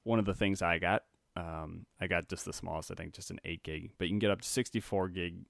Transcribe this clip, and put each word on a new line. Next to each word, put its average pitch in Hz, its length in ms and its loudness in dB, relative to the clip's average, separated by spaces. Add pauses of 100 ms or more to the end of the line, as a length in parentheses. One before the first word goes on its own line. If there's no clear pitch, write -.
one 113 160 4
of 101 60 4
the 95 100 4
things 98 260 2
I 85 160 4
got. 90 280 2 (300)
Um, 82 520 -8 (120)
I 92 60 -2
got 87 240 2
just - 160 -6
the 90 80 -6
smallest, 80 380 -6
I - 20 -6
think, 85 200 -10
just - 180 -12
an - 140 -8
eight 82 180 -6
gig, 82 340 -6
but 90 100 0
you 85 40 2
can 104 80 2
get 107 100 4
up 98 120 2
to - 60 -8
sixty-four 101 600 0
gig, 87 280 -6 (120)